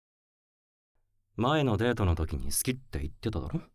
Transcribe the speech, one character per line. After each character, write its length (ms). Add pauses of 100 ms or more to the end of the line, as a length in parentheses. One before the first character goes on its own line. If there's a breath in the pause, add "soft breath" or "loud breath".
(1400)
前 260
の 140
デ 160
ー 20
ト 100
の 120
時 200
に 100
好 40
き 220
っ 20
て 240
言 120
っ 20
て 180
た 100
だ 80
ろ？ 120 (140)